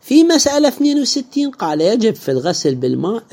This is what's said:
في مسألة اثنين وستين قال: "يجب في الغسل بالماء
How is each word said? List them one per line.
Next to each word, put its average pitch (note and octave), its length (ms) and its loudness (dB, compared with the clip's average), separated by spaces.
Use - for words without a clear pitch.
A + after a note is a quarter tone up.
في D4+ 220 4
مسألة D4 440 2
اثنين C#4+ 340 0
وستين C#4 500 -4
قال: D#3 300 -4
"يجب A3 340 2
في - 160 -6
الغسل C#3 440 -2
بالماء C3 580 -4